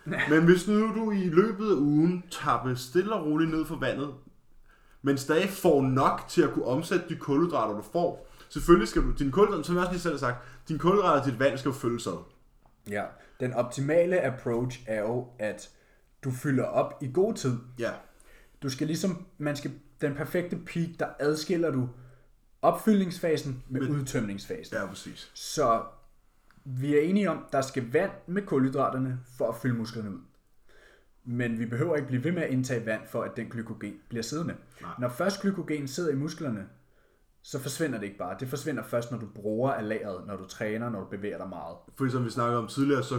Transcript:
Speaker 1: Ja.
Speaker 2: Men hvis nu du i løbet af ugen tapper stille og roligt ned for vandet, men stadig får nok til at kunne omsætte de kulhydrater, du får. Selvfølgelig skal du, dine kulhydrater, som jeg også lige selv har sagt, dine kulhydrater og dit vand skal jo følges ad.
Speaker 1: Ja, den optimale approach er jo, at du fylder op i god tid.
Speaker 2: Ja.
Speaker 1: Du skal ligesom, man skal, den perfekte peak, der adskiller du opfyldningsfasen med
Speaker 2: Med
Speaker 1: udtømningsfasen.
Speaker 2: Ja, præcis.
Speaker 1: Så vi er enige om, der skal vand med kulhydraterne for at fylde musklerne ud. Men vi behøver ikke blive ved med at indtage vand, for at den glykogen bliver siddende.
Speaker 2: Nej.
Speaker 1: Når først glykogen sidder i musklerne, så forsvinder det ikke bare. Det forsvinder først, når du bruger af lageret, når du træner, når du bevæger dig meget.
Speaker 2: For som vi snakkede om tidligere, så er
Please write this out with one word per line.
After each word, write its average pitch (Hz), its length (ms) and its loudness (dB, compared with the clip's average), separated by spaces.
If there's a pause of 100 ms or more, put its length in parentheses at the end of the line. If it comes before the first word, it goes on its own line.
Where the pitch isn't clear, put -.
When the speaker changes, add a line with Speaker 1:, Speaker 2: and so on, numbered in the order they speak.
(100)
Speaker 1:
Ja. 180 180 -2
Speaker 2:
Men 160 160 8
hvis 180 240 8
nu 214 260 2
du 220 160 -2
i 190 180 2
løbet 202 420 4
af 180 40 6
ugen 151 560 4
tapper 127 440 0
stille 190 400 0
og 160 120 -2
roligt 160 240 2
ned 160 140 0
for 156 120 -6
vandet, 131 380 -2 (880)
men 139 160 2
stadig 170 320 2
får 147 320 4
nok 131 460 2
til 170 140 2
at - 100 0
kunne - 120 -2
omsætte 165 440 0
de 151 80 -6
kulhydrater, 139 580 0
du 104 80 -8 (100)
får. - 340 -2 (220)
Selvfølgelig 185 400 6
skal 156 140 0
du, 127 160 2
dine 139 140 2
kulhydrater, 196 300 6
som 175 120 -2
jeg 180 80 4
også 185 100 0
lige 175 80 -4
selv 165 140 -2
har 135 40 -6
sagt, 127 200 -2 (300)
dine 156 100 -2
kulhydrater 175 420 6
og 123 60 -2
dit 120 120 0
vand 135 200 4
skal 143 100 -4
jo 127 60 0
følges 117 320 -2
ad. 85 180 -4 (680)
Speaker 1:
Ja, 101 140 -2 (360)
den 123 120 -2
optimale 151 720 2
approach 123 640 -2
er 110 140 -2
jo, 120 260 -2 (120)
at 107 320 -6 (540)
du 135 60 -2
fylder 127 340 0
op 139 380 0
i 131 100 -6
god 202 220 2
tid. 123 220 -2 (220)
Speaker 2:
Ja. 113 120 -2 (720)
Speaker 1:
Du 139 80 -4
skal 147 160 -4
ligesom, 170 380 -2 (140)
man 147 180 -2
skal, - 140 -8 (300)
den 139 140 -2
perfekte 175 420 -4
peak, 170 320 -4 (100)
der 147 80 -2 (140)
adskiller 156 500 0
du 127 180 0 (720)
opfyldningsfasen 165 1080 2
med 131 120 -4
Speaker 2:
Med 131 100 0
Speaker 1:
udtømningsfasen. 113 840 -4
Speaker 2:
Ja, 101 100 -2
præcis. - 480 -14
Speaker 1:
Så 117 480 2 (840)
vi 135 320 0
er 147 40 8
enige 185 300 4
om, - 220 -4
der 170 80 4
skal 127 320 -4
vand 175 180 2 (160)
med 190 160 -2
kulhydraterne 131 760 0 (200)
for 120 100 0
at 117 140 -4
fylde 127 120 2
musklerne 110 360 -6
ud. 87 80 -10 (1080)
Men 120 340 -2
vi 120 80 -2
behøver 147 300 0
ikke 127 120 -2
blive 127 160 0
ved 170 80 0
med 170 100 -2
at 127 80 -2
indtage 127 360 0
vand, 107 140 -2 (100)
for 117 120 -2
at - 140 -6
den 113 100 -6
glykogen 107 480 -10 (140)
bliver 113 140 -6
siddende. 147 320 -6 (280)
Speaker 2:
Nej. - 160 -12
Speaker 1:
Når 123 100 -2
først 196 320 -2
glykogen 151 480 -2
sidder 165 240 -2
i - 20 -2
musklerne, 135 520 -4 (760)
så - 160 -8
forsvinder 135 400 -4
det 101 80 -6
ikke 98 120 -10
bare. 92 220 -6
Det 123 80 -6
forsvinder 131 340 -6
først, 117 280 -4
når 117 80 -6
du 107 160 -8
bruger 110 380 0
af 107 160 -4
lageret, 101 380 -4
når 101 100 -8
du 92 100 -12
træner, 110 420 -4
når 104 120 -4
du 92 60 -8
bevæger 98 320 -6
dig 92 100 -8
meget. 85 280 -10 (220)
Speaker 2:
For 135 100 2
som 123 160 0
vi 113 60 -2
snakkede 120 280 0
om 110 100 -2
tidligere, 139 340 2
så 127 120 -4
er 120 40 -2